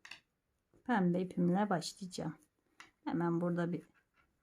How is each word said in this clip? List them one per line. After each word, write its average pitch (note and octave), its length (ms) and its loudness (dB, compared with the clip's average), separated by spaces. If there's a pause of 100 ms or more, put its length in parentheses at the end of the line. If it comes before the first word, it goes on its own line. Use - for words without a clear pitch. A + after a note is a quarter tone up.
(880)
pembe F3+ 340 4
ipimle F#3 500 2
başlayacağım. E3+ 640 -4 (720)
Hemen E3+ 360 0
burada F3 320 0
bir D3+ 100 -4 (600)